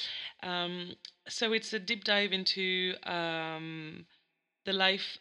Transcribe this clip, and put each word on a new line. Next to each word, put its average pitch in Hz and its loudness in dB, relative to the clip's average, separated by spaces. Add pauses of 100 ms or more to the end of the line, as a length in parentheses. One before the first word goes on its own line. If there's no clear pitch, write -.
(420)
Um, 175 -4 (320)
so 226 0
it's 220 0
a 220 -2
deep 202 -2
dive 202 4
into, 185 2
um, 160 -4 (600)
the 196 0
life 190 4